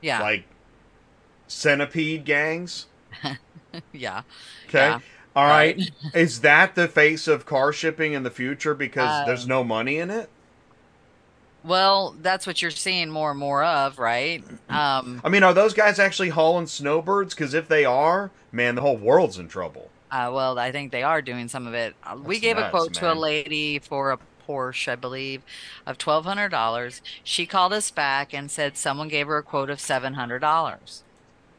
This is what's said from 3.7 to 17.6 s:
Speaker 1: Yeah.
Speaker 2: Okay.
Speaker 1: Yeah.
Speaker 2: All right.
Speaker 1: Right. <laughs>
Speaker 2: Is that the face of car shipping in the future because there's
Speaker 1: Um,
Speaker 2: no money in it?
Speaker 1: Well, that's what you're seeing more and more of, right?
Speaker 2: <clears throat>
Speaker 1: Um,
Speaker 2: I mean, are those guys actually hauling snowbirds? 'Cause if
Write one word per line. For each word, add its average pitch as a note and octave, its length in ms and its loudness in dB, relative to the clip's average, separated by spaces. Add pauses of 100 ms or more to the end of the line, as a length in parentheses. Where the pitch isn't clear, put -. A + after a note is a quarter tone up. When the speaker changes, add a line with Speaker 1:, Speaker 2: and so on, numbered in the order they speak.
Speaker 1:
Yeah. A#2 300 -10 (460)
Speaker 2:
Okay. C#3 220 4
Speaker 1:
Yeah. A#2+ 100 -2 (360)
Speaker 2:
All C#3 120 6
right. D3+ 300 6
Speaker 1:
Right. F#3+ 140 -4 (100)
<laughs> D3+ 120 -10
Speaker 2:
Is C#3+ 280 2
that D#3 340 6
the E3+ 120 2
face D#3 400 4
of D3+ 200 2
car C#3+ 260 2
shipping D#3 400 -2
in C#3 80 -4
the B2 80 -4
future C#3+ 460 -4
because C#3+ 500 -2
there's B2 200 -2
Speaker 1:
Um, B2 40 -4
Speaker 2:
no C3 140 2
money A#2+ 340 -2
in E3+ 140 -6
it? A3 180 -8 (1300)
Speaker 1:
Well, F#3+ 580 2
that's F#3 240 0
what F3+ 160 -4
you're E3+ 80 -2
seeing F3 400 -4
more D#3 220 -2
and C#3+ 80 -6
more C#3+ 240 0
of, C#3 340 0
right? B2+ 460 -2 (120)
Speaker 2:
<clears throat> - 140 -18
Speaker 1:
Um, C3 540 -2
Speaker 2:
I D#3 60 0
mean, G3 120 4
are F#3 120 8
those G#3 200 4
guys G#3 240 4
actually G3 320 2
hauling D#3+ 380 2
snowbirds? E3 640 -2
'Cause C#3 220 -6
if D#3+ 120 -2